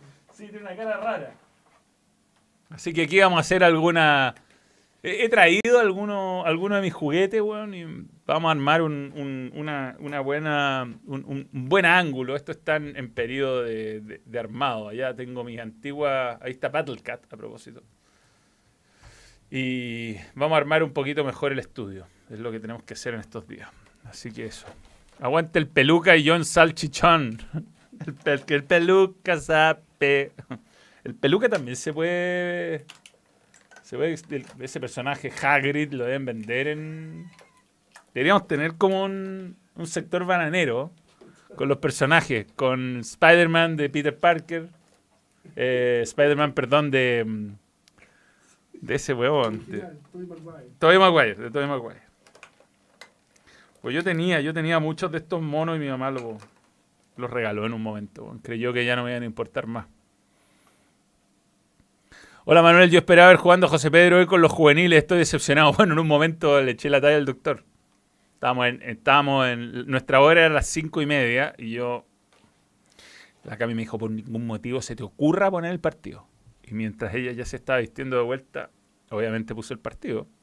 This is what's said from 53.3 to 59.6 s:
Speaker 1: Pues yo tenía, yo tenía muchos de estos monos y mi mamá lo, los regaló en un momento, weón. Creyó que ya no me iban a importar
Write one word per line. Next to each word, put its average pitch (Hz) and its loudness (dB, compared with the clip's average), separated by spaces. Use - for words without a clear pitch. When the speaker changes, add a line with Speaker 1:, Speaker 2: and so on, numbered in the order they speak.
Speaker 1:
Pues 123 -6
yo 170 -2
tenía, 170 0
yo 156 -4
tenía 165 0
muchos 156 -4
de 160 -4
estos 165 -6
monos 160 -4
y - -6
mi 147 -6
mamá 131 -6
lo, 117 -10
los 120 -8
regaló 107 -4
en 117 -6
un 110 -8
momento, 107 -12
weón. 110 -16
Creyó 120 -6
que 123 -2
ya 123 -2
no 123 -4
me 123 -6
iban 120 -6
a 120 -8
importar 113 -8